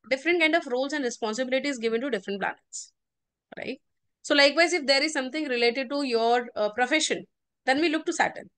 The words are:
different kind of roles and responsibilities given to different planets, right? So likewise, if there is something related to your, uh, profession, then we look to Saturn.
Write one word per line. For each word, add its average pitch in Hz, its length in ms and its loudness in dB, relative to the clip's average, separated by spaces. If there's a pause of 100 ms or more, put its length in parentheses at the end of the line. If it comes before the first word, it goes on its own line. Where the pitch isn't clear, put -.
(100)
different 320 300 2
kind 320 140 4
of 330 120 2
roles 262 260 -2
and 294 120 -2
responsibilities 247 720 -2
given 226 220 -2
to 277 100 -4
different 202 300 -4
planets, - 520 -8 (640)
right? - 240 -10 (420)
So - 120 0
likewise, 285 380 4
if 330 140 -2
there 269 160 4
is 311 100 -2
something 269 360 -4
related 240 420 0
to 285 120 -2
your, 240 540 2
uh, 208 140 0
profession, 240 540 0 (400)
then 262 160 2
we 339 80 4
look 311 180 -2
to 349 60 -2
Saturn. - 460 -2